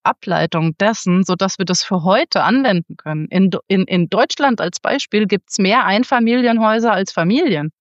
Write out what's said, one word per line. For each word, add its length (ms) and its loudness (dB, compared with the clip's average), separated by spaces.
Ableitung 720 -2
dessen, 460 0
sodass 340 -2
wir 60 -4
das 180 -2
für 220 -4
heute 400 0
anwenden 520 0
können. 300 -8
In 240 2
Do-, 160 -6
in, 200 0
in 220 -2
Deutschland 520 0
als 180 -4
Beispiel 480 -2
gibt's 320 -4
mehr 260 2
Einfamilienhäuser 1080 2
als 180 0
Familien. 720 0